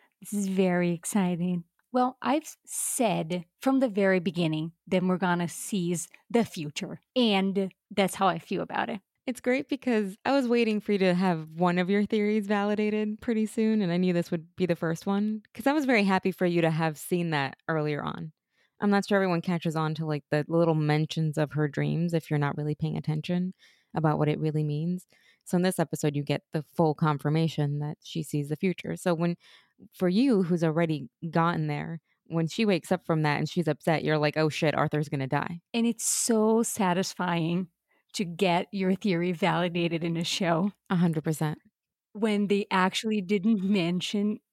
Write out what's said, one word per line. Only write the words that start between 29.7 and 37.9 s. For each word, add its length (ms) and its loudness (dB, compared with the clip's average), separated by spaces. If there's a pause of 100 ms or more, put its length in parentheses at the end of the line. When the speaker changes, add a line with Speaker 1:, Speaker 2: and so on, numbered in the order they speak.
Speaker 2:
for 140 0
you, 340 4
who's 200 0
already 460 0 (220)
gotten 380 2
there, 320 -6 (260)
when 220 -2
she 180 -2
wakes 260 2
up 140 -2
from 160 0
that 160 2
and 100 -2
she's 200 -2
upset, 360 0
you're 140 2
like, 180 0
"Oh 120 2
shit, 260 0
Arthur's 340 0
gonna 180 -4
die." 340 -4 (120)
Speaker 1:
And 140 0
it's 180 -2
so 580 2
satisfying 1080 -2 (460)